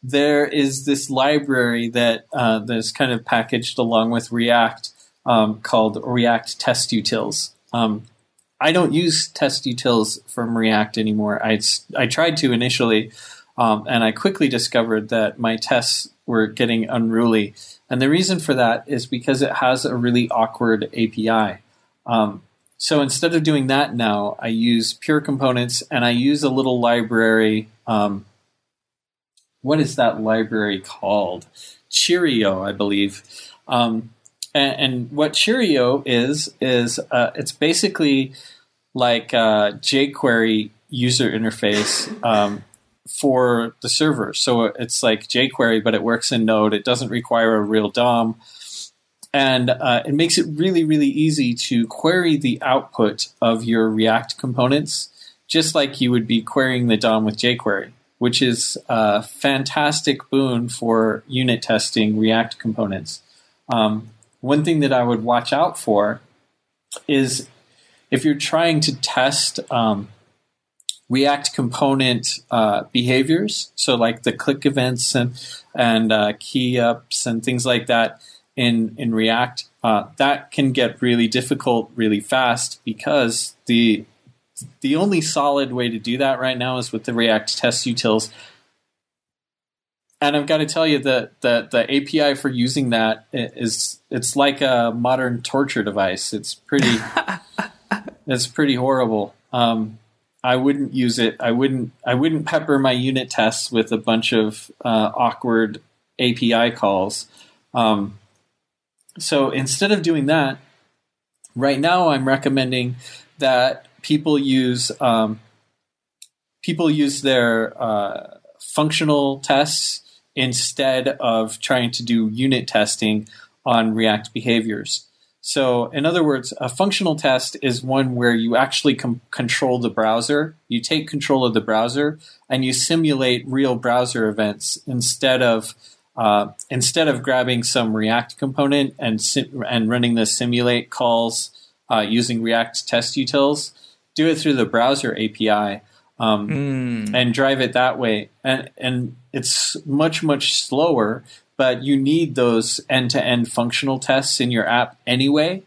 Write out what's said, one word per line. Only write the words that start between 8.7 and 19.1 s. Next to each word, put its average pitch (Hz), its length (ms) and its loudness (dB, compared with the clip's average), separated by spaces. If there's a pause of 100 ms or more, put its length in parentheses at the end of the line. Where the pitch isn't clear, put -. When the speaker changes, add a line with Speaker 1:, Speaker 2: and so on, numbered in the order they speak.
Speaker 1:
don't 165 220 2
use 165 340 0
test - 380 -4
utils 120 540 0 (100)
from 117 280 -4
React 110 400 2
anymore. 107 460 -2
I 110 120 0
s-, - 300 -2 (100)
I 127 120 0
tried 160 300 0
to 135 160 2
initially, 117 580 0 (460)
um, 110 320 2
and 120 140 2
I 110 80 4
quickly 190 360 0
discovered 113 640 0
that 113 300 -2
my 113 180 0
tests - 520 -2 (160)
were 110 220 2
getting 113 400 -2
unruly. 113 680 0 (340)
And 127 120 -2
the 135 80 2
reason 180 300 2
for - 140 0
that 117 340 2
is 131 200 -6
because 127 340 -2